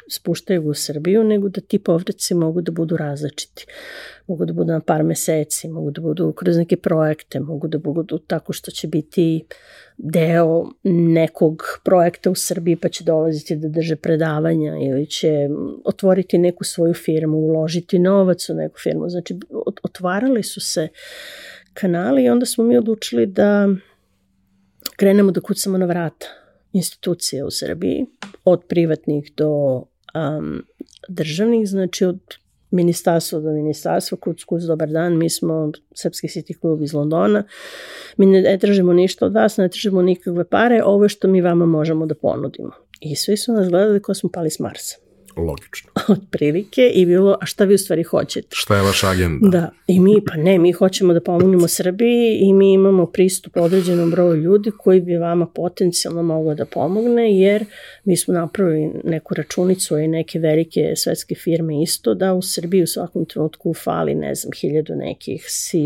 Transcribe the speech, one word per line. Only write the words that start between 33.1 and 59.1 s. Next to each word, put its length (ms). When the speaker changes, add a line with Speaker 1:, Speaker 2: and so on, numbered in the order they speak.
Speaker 1:
do 120
ministarstva, 640
kuc, 260
kuc, 180
dobar 260
dan, 280
mi 140
smo 420
Srpski 340
City 320
klub 220
iz 120
Londona, 500
mi 100
ne, 140
ne 180
tražimo 340
ništa 340
od 80
vas, 220
ne 120
tražimo 340
nikakve 420
pare, 400
ovo 200
je 40
što 200
mi 120
vama 260
možemo 400
da 80
ponudimo. 560
I 160
svi 200
su 160
nas 160
gledali 340
kao 120
smo 180
pali 180
s 80
Marsa. 500
Speaker 2:
Logično. 520
Speaker 1:
<laughs> 140
Otprilike 800
i 120
bilo: 340
„A 60
šta 180
vi 100
u 40
stvari 240
hoćete?” 480
Speaker 2:
„Šta 260
je 60
vaša 260
agenda?” 400
Speaker 1:
Da, 220
i 140
mi: 240
„Pa 120
ne, 220
mi 140
hoćemo 400
da 80
pomognemo 480
Srbiji 720
i 120
mi 200
imamo 340
pristup 500
određenom 540
broju 260
ljudi 420
koji 220
bi 160
vama 300
potencijalno 760
moglo 320
da 120
pomogne, 720
jer 260
mi 120
smo 180
napravili 560
neku 300